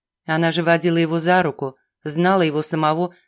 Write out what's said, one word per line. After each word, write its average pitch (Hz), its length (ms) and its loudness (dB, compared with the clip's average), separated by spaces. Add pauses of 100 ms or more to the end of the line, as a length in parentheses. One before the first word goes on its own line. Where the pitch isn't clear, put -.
(240)
Она 160 280 0
же 170 100 -2
водила 170 340 2
его 165 240 0
за 180 220 2
руку, 139 340 -6 (260)
знала 175 400 2
его 156 200 0
самого, 156 520 -2 (140)